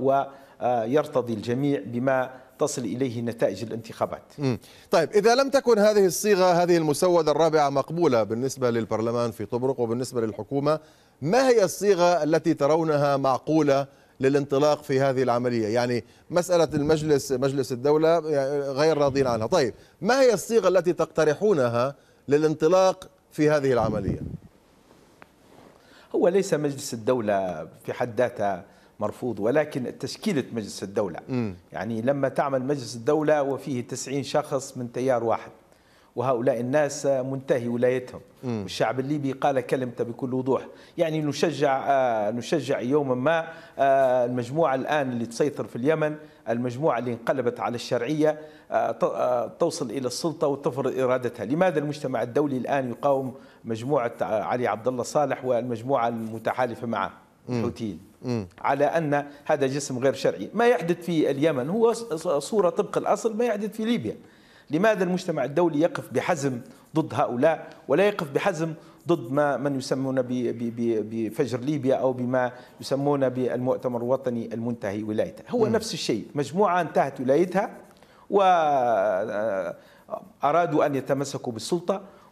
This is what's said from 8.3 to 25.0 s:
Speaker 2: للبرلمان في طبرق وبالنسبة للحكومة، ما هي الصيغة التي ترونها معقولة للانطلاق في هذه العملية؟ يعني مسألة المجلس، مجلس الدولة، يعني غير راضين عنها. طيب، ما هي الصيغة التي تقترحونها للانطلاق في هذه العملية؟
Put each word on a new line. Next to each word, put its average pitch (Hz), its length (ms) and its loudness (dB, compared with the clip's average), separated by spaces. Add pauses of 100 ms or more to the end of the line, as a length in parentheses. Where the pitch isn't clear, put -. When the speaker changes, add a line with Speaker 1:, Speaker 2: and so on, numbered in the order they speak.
Speaker 2:
للبرلمان 117 600 -2
في 107 140 -10
طبرق 123 340 -2
وبالنسبة 120 420 -4
للحكومة، 139 580 -2 (420)
ما 226 280 2
هي 233 140 4
الصيغة 175 600 4
التي 160 300 2
ترونها 143 640 2
معقولة 139 680 2 (320)
للانطلاق 139 640 2
في 135 160 0
هذه 131 240 2
العملية؟ 120 440 0
يعني 120 360 0 (260)
مسألة 170 440 2
المجلس، 147 580 0
مجلس 135 400 -2
الدولة، 156 580 2
يعني 143 300 0
غير 143 380 2
راضين 139 300 2
عنها. 113 200 0
طيب، 131 260 2 (280)
ما 247 200 4
هي 247 120 6
الصيغة 208 340 2
التي 180 260 4
تقترحونها 143 1040 2 (320)
للانطلاق 156 840 4 (220)
في 151 180 2
هذه 139 240 4
العملية؟ 107 460 0 (2000)